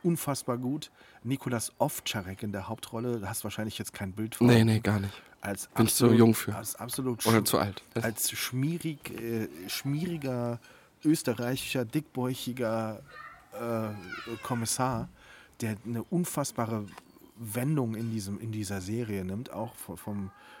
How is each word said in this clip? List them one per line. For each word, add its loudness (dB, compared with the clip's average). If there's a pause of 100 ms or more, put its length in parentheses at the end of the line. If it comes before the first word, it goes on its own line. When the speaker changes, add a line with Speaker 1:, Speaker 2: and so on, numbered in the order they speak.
Speaker 1:
unfassbar 0
gut. -4 (320)
Nikolas -2
Ovtcharek -2
in -2
der -4
Hauptrolle. -4
Du -4
hast -4
wahrscheinlich -4
jetzt -8
kein -6
Bild -4
vor 4
Speaker 2:
Nee, 10
Speaker 1:
Augen. 8
Speaker 2:
nee, 6
gar 4
nicht. -6 (200)
Speaker 1:
Als -6
Speaker 2:
Bin 4
ich 2
zu 6
Speaker 1:
absolut, 10
Speaker 2:
jung 10
für. -2
Speaker 1:
als -8
absolut -4
Speaker 2:
Oder 8
Speaker 1:
schm-, 4
Speaker 2:
zu 2
alt. -2 (140)
Das 0
Speaker 1:
als -2
schmierig, -4 (100)
äh, -2 (220)
schmieriger, -2 (460)
österreichischer, 2
dickbäuchiger, -2 (520)
äh, -2 (540)
Kommissar, 0 (520)
der -2
eine -4
unfassbare -2 (500)
Wendung 0
in -4
diesem, -4
in -6
dieser -4
Serie -4
nimmt, -6
auch -8
vo-, -12
vom, -8 (300)